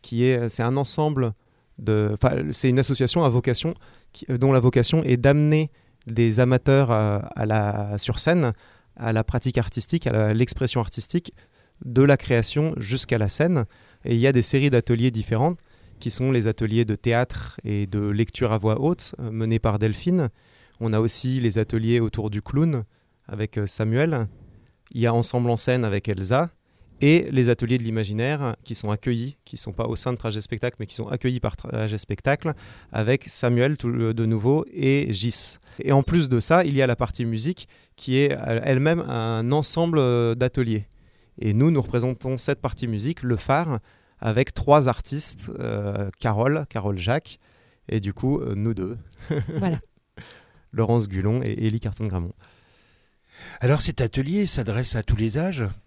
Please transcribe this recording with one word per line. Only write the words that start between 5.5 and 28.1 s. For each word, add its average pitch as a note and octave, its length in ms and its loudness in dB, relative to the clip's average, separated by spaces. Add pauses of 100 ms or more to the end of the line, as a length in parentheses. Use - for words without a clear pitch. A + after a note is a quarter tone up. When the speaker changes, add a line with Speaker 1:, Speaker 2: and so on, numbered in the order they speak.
Speaker 1:
des A#2 340 2
amateurs B2+ 520 4
à, G#2+ 240 2
à G#2+ 320 -4
la, G#2 500 0
sur - 220 -4
scène, D#3 340 2 (420)
à A2+ 160 -4
la A2 120 0
pratique - 340 -2
artistique, - 480 -2
à A#2+ 60 0
la, G#2+ 240 2
l'expression B2 460 0
artistique, - 520 -6 (500)
de C3 200 4
la C#3+ 120 8
création B2+ 640 0
jusqu'à A#2+ 400 -2
la G#2 100 2
scène. D3+ 380 2 (400)
Et A#2+ 80 0
il A#2 60 2
y B2+ 80 4
a C#3 40 6
des B2 120 4
séries C#3 260 2
d'ateliers A#2+ 400 2
différents, A#2 460 -2 (440)
qui A#2 120 -6
sont B2+ 180 -2
les A#2 180 2
ateliers A2 380 0
de G#2+ 80 -2
théâtre A#2 720 -2
et G#2 240 -2
de G#2 200 -2
lecture G#2+ 460 0
à A2 60 0
voix G#2+ 200 0
haute, E3 400 -2
euh, A#2+ 120 -8
menés A2+ 260 0
par G#2+ 220 0
Delphine. B2 500 0 (500)
On A2 140 0
a G#2+ 60 4
aussi B2+ 400 0
les A2+ 180 2
ateliers A2+ 420 0
autour G#2+ 300 -2
du G#2 140 -6
clown, C#3+ 400 0 (440)
avec, G#2+ 300 -6
euh, G#2 80 -2
Samuel. A#2 600 0 (640)
Il A#2 100 -4
y A#2 60 4
a A2+ 80 2
Ensemble A#2+ 340 2
en A#2 80 2
scène B2 280 0
avec G2+ 220 -2
Elsa. G#2+ 440 0 (500)
Et D#3 300 6
les B2+ 180 4
ateliers A#2+ 280 0
de A#2 60 -2
l'imaginaire A2+ 800 -2